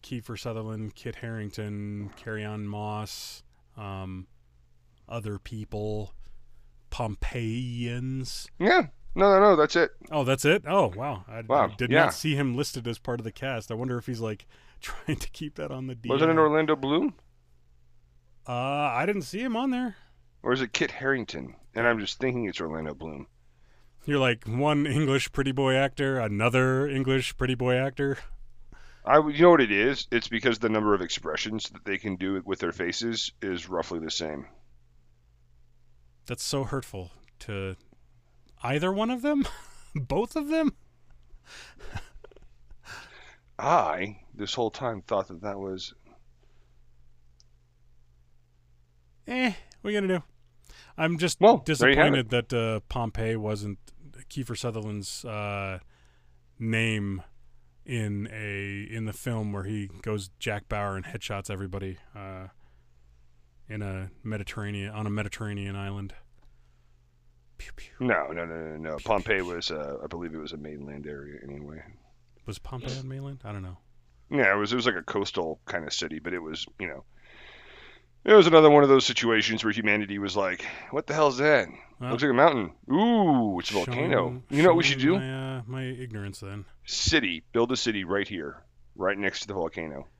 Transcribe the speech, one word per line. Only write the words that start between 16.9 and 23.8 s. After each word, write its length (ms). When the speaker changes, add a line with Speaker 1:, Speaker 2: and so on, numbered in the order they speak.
Speaker 1:
Uh, 40
I 540
didn't 160
see 180
him 160
on 160
there. 240
Speaker 2:
Or 100
is 100
it 120
Kit 180
Harington? 640
And 120
I'm 120
just 200
thinking 260
it's 140
Orlando 340
Bloom. 340